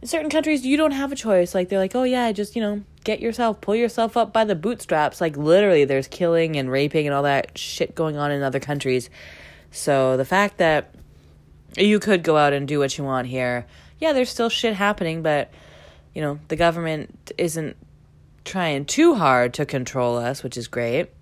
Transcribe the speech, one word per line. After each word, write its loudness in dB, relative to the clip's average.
in -14
certain -4
countries, 0
you 2
don't 2
have -4
a -8
choice. 2
Like, 0
they're 0
like, -2
"Oh, 0
yeah, 0
just, -6
you -2
know, -4
get -2
yourself, -2
pull 0
yourself 0
up 0
by 4
the 0
bootstraps." -2
Like, -2
literally, 6
there's 0
killing 0
and -4
raping 0
and -2
all 0
that 0
shit -6
going -4
on -2
in -2
other -2
countries. -2
So 2
the 0
fact 0
that 2
you 4
could 0
go 2
out 4
and -2
do -2
what -2
you -6
want -4
here, -4
yeah, 0
there's 0
still -2
shit -2
happening, -2
but, 0
you -6
know, -4
the -4
government -2
isn't -4
trying -4
too 4
hard 4
to -2
control -2
us, -4
which -8
is -10
great. -2